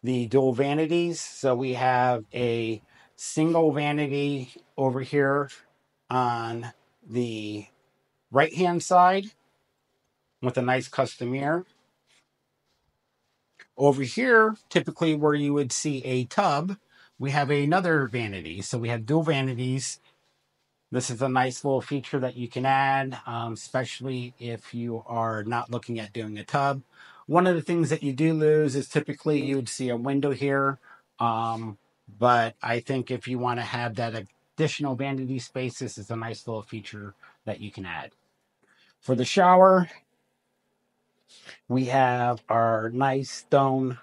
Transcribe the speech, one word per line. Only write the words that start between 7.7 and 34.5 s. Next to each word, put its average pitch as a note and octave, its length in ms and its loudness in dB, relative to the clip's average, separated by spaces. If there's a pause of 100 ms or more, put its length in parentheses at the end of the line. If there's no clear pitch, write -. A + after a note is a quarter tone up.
right-hand D#3+ 500 2
side F#3 440 6 (1160)
with B2+ 160 0
a C3 40 0
nice B2+ 260 0
custom B2 440 -2
mirror. D3 340 -2 (2000)
Over C#3 280 4
here, A3 540 4 (120)
typically E3 440 0
where D3+ 200 2
you C#3+ 200 0
would C#3+ 180 0
see C3+ 340 -4
a B2+ 200 0
tub, F3+ 520 0 (400)
we C3+ 140 -4
have C#3+ 180 2
another D3 580 2
vanity. G2 540 -6
So - 160 -6
we A#2 120 -4
have A#2 160 -4
dual D#3 180 2
vanities. C3 760 -2 (920)
This B2 200 -4
is A2+ 100 -6
a C3+ 80 0
nice B2+ 340 0
little C3+ 180 0
feature C#3 380 -6
that B2+ 160 -6
you B2 120 -8
can B2+ 180 -6
add, C3+ 600 0
um, A#2 260 -8
especially B2 840 -6
if A#2 340 -12
you A#2 320 -8
are A2+ 380 -4
not A#2+ 260 -4
looking A#2+ 300 -8
at G#2 120 -12
doing G#2+ 280 -8
a G#2 40 -12
tub. C#3 380 0 (460)
One E3+ 180 4
of F3+ 100 4
the D#3+ 60 -2
things E3 300 0
that D#3 100 -2
you C#3+ 100 -2
do D#3+ 220 2
lose D3+ 420 4
is C3+ 140 -4
typically D3 560 -2
you C3+ 120 0
would B2 120 -4
see B2+ 200 -4
a A#2+ 60 0
window C#3 360 -2
here, C#3 480 0 (400)
um, A2+ 580 -2 (400)
but A#2+ 460 6
I A#2 160 -2
think B2+ 320 -4
if B2 160 -8
you B2 100 -4
wanna A#2+ 240 -2
have A#2 340 -6
that A2+ 300 -6 (320)